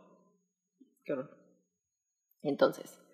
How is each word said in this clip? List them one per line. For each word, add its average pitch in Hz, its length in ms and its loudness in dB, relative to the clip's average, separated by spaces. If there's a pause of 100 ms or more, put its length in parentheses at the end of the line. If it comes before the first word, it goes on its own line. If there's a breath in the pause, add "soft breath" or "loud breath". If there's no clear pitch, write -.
(1040)
Qué - 80 -4
horror. 131 180 -6 (1120)
Entonces, - 560 2 (160)